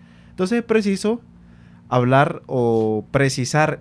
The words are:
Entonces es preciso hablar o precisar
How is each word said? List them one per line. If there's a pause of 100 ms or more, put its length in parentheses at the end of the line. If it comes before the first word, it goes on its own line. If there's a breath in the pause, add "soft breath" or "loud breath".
(300 loud breath)
Entonces
es
preciso (680 loud breath)
hablar
o
precisar